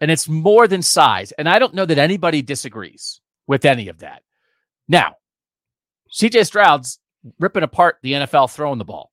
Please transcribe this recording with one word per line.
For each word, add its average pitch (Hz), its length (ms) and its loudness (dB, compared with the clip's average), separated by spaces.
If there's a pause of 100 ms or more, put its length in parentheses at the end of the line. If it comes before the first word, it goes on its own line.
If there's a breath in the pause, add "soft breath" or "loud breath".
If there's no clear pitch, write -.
And 151 100 0
it's 160 180 -2
more 196 380 4
than 185 160 -2
size. 107 500 0
And 151 160 -4
I 190 100 4
don't 240 160 0
know 190 120 -4
that 160 120 2
anybody 160 440 0
disagrees 117 800 -12 (260)
with 139 180 -2
any 120 240 2
of 80 100 -18
that. 71 240 -20 (640)
Now, 147 280 0 (960)
C - 180 -2
J 226 160 2
Stroud's 151 540 0 (400)
ripping 180 240 -2
apart 175 400 0
the 131 120 -6
N 143 80 -4
F 135 120 -8
L 135 140 2
throwing 147 300 -8
the 104 60 -10
ball. 80 280 -18